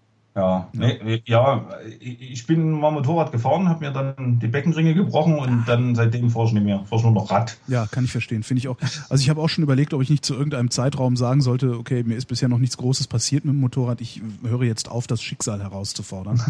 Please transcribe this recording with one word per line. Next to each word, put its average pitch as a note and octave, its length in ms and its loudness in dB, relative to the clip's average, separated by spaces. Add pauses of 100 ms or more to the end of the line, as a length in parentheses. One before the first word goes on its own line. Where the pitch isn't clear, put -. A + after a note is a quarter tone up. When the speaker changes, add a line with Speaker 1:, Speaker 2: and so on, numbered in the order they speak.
(340)
Speaker 1:
Ja, F#2 380 0
Speaker 2:
Ja. A#2 80 -8
Speaker 1:
nee, A2+ 460 0
ja, A#2+ 420 4 (320)
ich, B2 220 -14
ich B2+ 260 -12
bin D#3+ 240 2
mal D3+ 200 2
Motorrad D3+ 420 0
gefahren, C#3+ 340 2
hab D#3+ 140 2
mir C#3+ 100 -6
dann C3+ 480 -2
die A#2 80 -2
Beckenringe D#3 460 2
gebrochen D#3 440 2
und B2 300 0
dann B2 260 2
seitdem A#2 360 2
fahr A#2 160 2
ich A2+ 80 2
nicht G#2 100 4
mehr, G2+ 220 0
fahr A2 140 0
ich A2+ 40 2
nur A#2 80 6
noch G2+ 200 2
Rad. A2 260 0 (100)
Speaker 2:
Ja, B2 180 0
kann B2+ 200 -2
ich - 80 -4
verstehen, A2 300 -4
finde B2+ 160 0
ich C3 100 -2
auch. B2+ 80 -6 (320)
Also C#3 120 4
ich C3 80 2
habe D#3 120 0
auch D#3+ 80 2
schon - 160 0
überlegt, C#3+ 280 2
ob C3+ 80 0
ich C3 80 0
nicht D3 140 2
zu C#3+ 100 -4
irgendeinem B2+ 380 -2
Zeitraum B2+ 460 0
sagen B2+ 240 2
sollte, B2 360 2
okay, A#2+ 260 -2
mir A2+ 120 -2
ist B2+ 120 -8
bisher B2+ 200 -2
noch B2 120 2
nichts B2+ 180 0
Großes B2+ 300 -2
passiert C3 360 -2
mit C#3 100 0
dem C#3+ 60 0
Motorrad, B2 400 -2
ich A2+ 220 -12 (200)
höre B2 220 -2
jetzt A2+ 260 -2
auf, A#2 160 -4
das A#2+ 160 -2
Schicksal G#2 400 -6
herauszufordern. G2 880 -6